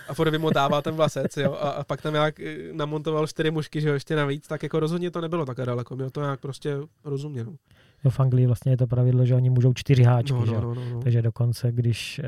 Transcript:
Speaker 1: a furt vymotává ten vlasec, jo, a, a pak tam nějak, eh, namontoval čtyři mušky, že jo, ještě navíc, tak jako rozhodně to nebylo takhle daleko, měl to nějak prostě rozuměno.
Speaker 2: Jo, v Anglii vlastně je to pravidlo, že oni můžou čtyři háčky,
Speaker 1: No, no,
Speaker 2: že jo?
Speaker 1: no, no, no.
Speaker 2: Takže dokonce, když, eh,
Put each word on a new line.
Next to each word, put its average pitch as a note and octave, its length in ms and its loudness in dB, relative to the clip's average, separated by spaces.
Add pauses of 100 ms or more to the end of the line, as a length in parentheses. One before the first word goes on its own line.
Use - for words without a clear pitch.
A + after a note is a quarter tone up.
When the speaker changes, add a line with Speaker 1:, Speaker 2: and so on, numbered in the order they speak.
Speaker 1:
a C#3+ 60 -10
furt D#3+ 160 2
vymotává D3 520 2
ten D#3+ 120 -4
vlasec, D3 420 0
jo, C#3 160 0
a, D3 180 -4
a C#3+ 140 -6
pak C#3 180 -6
tam D3+ 100 -4
nějak, D3+ 280 0
eh, D#3 160 -10 (160)
namontoval D#3 540 -4
čtyři D#3 240 -2
mušky, D#3 300 -4
že D3+ 80 0
jo, C#3+ 60 2
ještě D#3 220 -4
navíc, D3 300 -2
tak D#3 160 -8
jako D#3 180 -2
rozhodně F3 300 -2
to E3+ 100 -6
nebylo E3 260 -4
takhle B2 200 -6
daleko, B2 300 -4
měl C3 140 -6
to D3 100 -8
nějak C#3 200 -4
prostě C#3+ 360 -6 (280)
rozuměno. C#3 480 -8 (520)
Speaker 2:
Jo, C3+ 60 4
v - 100 0
Anglii B2+ 260 4
vlastně B2 260 2
je B2 40 4
to B2 100 2
pravidlo, B2 400 4
že B2 80 4
oni B2+ 160 4
můžou B2+ 220 6
čtyři B2+ 300 4
háčky, B2 300 4
Speaker 1:
No, A#2+ 80 0
no, G#2+ 60 0
Speaker 2:
že A2+ 80 0
jo? A2 60 0
Speaker 1:
no, A#2+ 140 -4
no, B2 160 -8
no. A#2+ 120 -6
Speaker 2:
Takže A#2 200 2
dokonce, A#2+ 500 0
když, A#2+ 460 -2
eh, - 100 -6